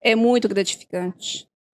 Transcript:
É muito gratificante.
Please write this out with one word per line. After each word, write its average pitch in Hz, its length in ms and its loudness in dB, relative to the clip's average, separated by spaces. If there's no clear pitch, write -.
É 226 120 4
muito 233 340 2
gratificante. - 1000 -6